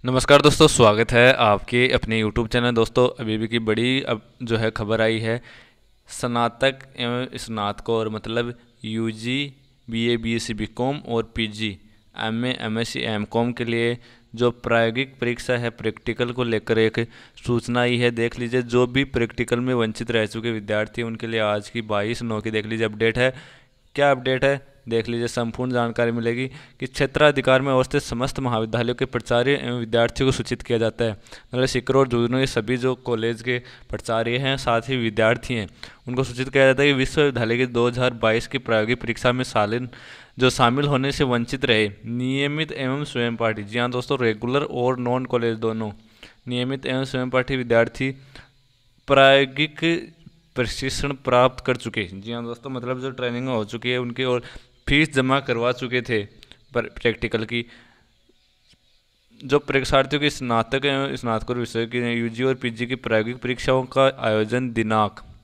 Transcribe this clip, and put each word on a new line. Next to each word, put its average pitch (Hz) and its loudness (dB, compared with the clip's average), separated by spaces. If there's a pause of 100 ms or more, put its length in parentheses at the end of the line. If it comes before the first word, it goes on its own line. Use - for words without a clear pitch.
नमस्कार 131 6
दोस्तों, 151 8
स्वागत 113 6
है 123 8
आपके 120 2
अपने 113 0
YouTube 110 0
चैनल। 120 2
दोस्तों, 120 2
अभी 110 -2
भी 110 -2
की 117 0
बड़ी 113 0
अब - -6
जो 113 -2
है 110 0
खबर 110 -2
आई 113 2
है, 113 -4 (680)
स्नातक 120 -2 (200)
एवं 123 -4
स्नातकोर 110 -4
मतलब 117 -6 (260)
यूजी, 113 -4 (360)
बीए, 117 0
बीएससी, 113 -2
बीकॉम 123 -4
और 113 -4
पीजी, 107 -4 (420)
एमए, 117 -4
एमएससी, 113 -4
एमकॉम 117 -2
के 120 -6
लिए 117 0 (380)
जो 120 2
प्रायोगिक 117 0
परीक्षा 120 -2
है, 120 -2
प्रैक्टिकल 117 -4
को 123 -4
लेकर 113 0
एक 110 2 (480)
सूचना 120 0
आई 123 2
है। 120 2
देख 117 -2
लीजिए, 123 0
जो 123 4
भी 131 0
प्रैक्टिकल 120 -2
में 127 0
वंचित 113 -2
रह 113 2
चुके 113 -6
विद्यार्थी, 107 -4
उनके 113 -6
लिए 113 -2
आज 104 -2
की 117 -6
बाईस 107 -2
नौ 113 -4
की 110 -4
देख 107 -2
लीजिए 113 -2
अपडेट 110 0
है। 127 -2 (360)
क्या 143 4
अपडेट 127 0
है, 139 0 (220)
देख 113 0
लीजिए, 117 -2
संपूर्ण 123 -4
जानकारी 117 0
मिलेगी 117 -2
कि - -14
क्षेत्राधिकार 135 2
में 139 0
अवस्थित 131 2
समस्त 127 -6
महाविद्यालयों 117 -2
के 131 -2
प्राचार्य 120 0
एवं 123 -2
विद्यार्थियों 117 2
को 131 4
सूचित 123 -4
किया 120 -2
जाता 113 0
है। 110 -2 (420)
मतलब 127 2
सिकर 127 0
और 135 6
झुंझुनू, 120 0
ये 135 2
सभी 120 -2
जो 127 0
कॉलेज 117 -4
के 123 -4 (280)
प्राचार्य 117 -2
हैं, 135 -2
साथ 117 0
ही 131 -4
विद्यार्थी 113 0
हैं, 107 -4 (400)
उनको 123 -2
सूचित 127 -4
किया 135 6
जाता 135 6
है 143 6
कि 139 4
विश्वविद्यालय 127 0
की 127 2
दो 120 2
हज़ार 123 0
बाईस 113 0
की 135 -6
प्रायोगिक 117 0
परीक्षा 123 0
में 127 -2
शालीन, 117 -2 (500)
जो 127 6
शामिल 131 2
होने 139 0
से 143 0
वंचित 127 0
रहे, 110 2 (140)
नियमित 139 -4
एवं 139 -4
स्वयं 120 -4
पाठी, 110 -2
जी 107 -6
हाँ 123 0
दोस्तों, 123 -2
रेगुलर 120 0
और 127 -2
नॉन 127 -2
कॉलेज 117 0
दोनों, 110 -4 (560)
नियमित 127 -4
एवं 131 -2
स्वयं 127 -4
पाठी 127 0
विद्यार्थी 120 0 (960)
प्रायोगिक 139 6 (760)
प्रशिक्षण 131 -4
प्राप्त 127 2
कर 127 0
चुके, 110 -6
जी 98 -12
हाँ 120 -8
दोस्तों, 117 -12
मतलब 127 -6
जो 135 -6
ट्रेनिंग 123 -4
हो 113 -2
चुकी 117 -6
है 123 0
उनकी 123 -4
और 123 0 (480)
फीस 147 4
जमा 131 2
करवा 120 0
चुके 123 -2
थे 113 -2 (500)
पर 117 2
प्रैक्टिकल 113 -2
की, 117 -4 (1800)
जो 139 2
परीक्षार्थियों 135 2
की 147 2
स्नातक 123 -2
एवं 139 -2
स्नातकोत्तर 120 -4
विषय 117 -2
की 120 -2
यूजी 117 -4
और 131 2
पीजी 120 -4
की 127 -4
प्रायोगिक 113 -2
परीक्षाओं 127 0
का 135 2
आयोजन 113 0
दिनांक 107 0 (240)